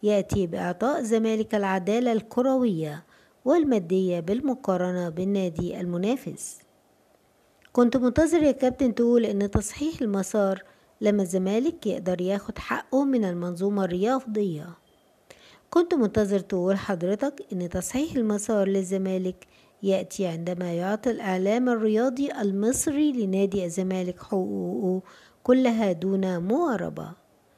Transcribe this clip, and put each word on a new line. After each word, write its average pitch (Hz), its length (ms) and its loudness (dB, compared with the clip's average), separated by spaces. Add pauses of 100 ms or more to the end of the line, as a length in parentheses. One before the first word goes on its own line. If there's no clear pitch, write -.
يأتي 202 440 2
بإعطاء 175 520 -2
الزمالك 220 560 0
العدالة 202 580 0
الكروية 220 920 0 (400)
والمادية 190 760 2
بالمقارنة 180 880 0
بالنادي 175 720 -2
المنافس. 180 760 -4 (1120)
كنت 240 240 4
منتظر 302 460 4
يا 285 100 6
كابتن 254 420 2
تقول 240 300 4
إن 202 260 0
تصحيح 285 500 -2
المسار 196 640 0 (380)
لما 208 220 2
الزمالك 196 640 0
يقدر 180 340 -2
ياخد 202 380 -4
حقه - 460 -2
من 254 200 2
المنظومة 180 600 -2
الرياضية. 196 840 -2 (1040)
كنت 339 240 2
منتظر 208 440 2
تقول 190 400 0
حضرتك 202 720 -2
إن 180 160 -4
تصحيح 254 440 -4
المسار 214 560 0
للزمالك 190 760 -2 (360)
يأتي 190 440 0
عندما 170 480 -4
يعطي 202 360 -2
الإعلام 214 580 0
الرياضي 240 640 0
المصري 262 800 0
لنادي 196 520 0
الزمالك 185 580 -2
حقوقه 190 800 -2 (400)
كلها 233 500 4
دون 185 460 0
مواربة. 175 760 -2 (460)